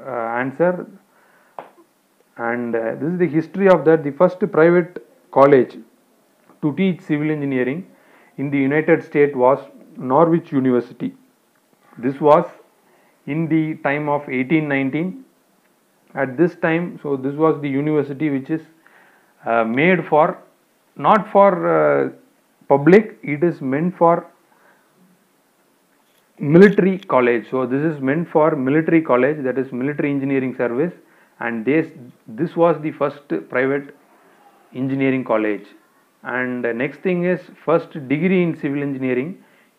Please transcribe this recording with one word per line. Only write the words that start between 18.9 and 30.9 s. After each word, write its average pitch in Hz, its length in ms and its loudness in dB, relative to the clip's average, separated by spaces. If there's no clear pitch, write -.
uh, 113 180 0
made 156 420 0
for, 160 320 2
not 196 360 0
for, 202 180 6
uh, 147 440 2
public, 165 540 4
it 143 200 -6
is 165 180 -2
meant 147 360 -4
for 170 300 2
military 185 600 6
college. 120 520 0
So 131 160 -2
this 135 160 -2
is 156 180 -2
meant 147 280 -2
for 160 260 2
military 160 480 0
college, 135 420 0
that 127 140 -4
is 131 140 -6
military 143 380 -4
engineering 135 460 -2
service, 127 360 -4